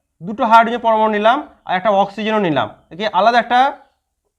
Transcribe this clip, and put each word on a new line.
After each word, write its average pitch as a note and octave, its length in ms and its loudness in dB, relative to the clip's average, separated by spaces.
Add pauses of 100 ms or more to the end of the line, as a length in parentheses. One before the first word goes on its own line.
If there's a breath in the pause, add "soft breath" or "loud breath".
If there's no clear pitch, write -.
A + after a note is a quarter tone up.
(240)
দুটো A3 220 -6
হাইড্রোজেন A3+ 340 4
পরমাণু A3 280 2
নিলাম A3 400 0 (180)
আর F3+ 120 -4
একটা F#3 120 -2
অক্সিজেনও G#3 500 0
নিলাম, C#3 300 -2 (280)
কি G#3 80 -6
আলাদা A3 340 0
একটা B3 380 0 (600)